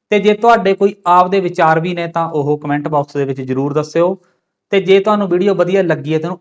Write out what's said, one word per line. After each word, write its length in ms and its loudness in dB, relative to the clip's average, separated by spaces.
ਤੇ 80 2
ਜੇ 140 2
ਤੁਹਾਡੇ 400 2
ਕੋਈ 200 0
ਆਪਦੇ 320 4
ਵਿਚਾਰ 400 0
ਵੀ 140 -4
ਨੇ 140 -6
ਤਾਂ 220 -4
ਉਹ 280 -2
ਕੁਮੈਂਟ 300 -4
ਬਾਕਸ 280 -4
ਦੇ 100 -2
ਵਿੱਚ 160 -6
ਜ਼ਰੂਰ 320 -4
ਦੱਸਿਓ। 420 0
ਤੇ 100 2
ਜੇ 180 4
ਤੁਹਾਨੂੰ 280 0
ਵੀਡੀਓ 280 2
ਵਧੀਆ 280 0
ਲੱਗੀ 300 -2
ਹੈ 60 0
ਤਾਂ 100 -6
ਉਹਨੂੰ 120 -10